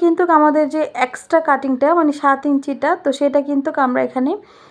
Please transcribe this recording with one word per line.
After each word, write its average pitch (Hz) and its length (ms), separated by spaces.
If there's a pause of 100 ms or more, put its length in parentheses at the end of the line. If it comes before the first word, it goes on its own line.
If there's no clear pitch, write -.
কিন্তু 339 180 (160)
আমাদের 302 320
যে 311 120 (240)
এক্সট্রা - 340 (100)
কাটিংটা 269 380 (120)
মানে 302 120 (100)
সাত 277 240
ইঞ্চিটা, 277 440 (140)
তো 285 140
সেটা 285 220 (100)
কিন্তু 285 200 (160)
আমরা 254 220
এখানে 262 240 (400)